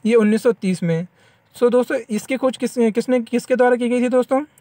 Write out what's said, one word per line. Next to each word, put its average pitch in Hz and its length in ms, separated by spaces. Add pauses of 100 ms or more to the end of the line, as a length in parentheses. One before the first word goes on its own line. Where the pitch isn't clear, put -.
ये 226 100
उन्नीस 214 280
सौ 240 80
तीस 185 320
में। 165 240 (480)
So 233 160
दोस्तों, 247 280 (100)
इसकी 226 280
खोज 262 200
किस, - 200
किसने, 240 440
किसके 247 340
द्वारा 247 200
की 240 140
गई 247 120
थी 247 80
दोस्तों? 254 360 (160)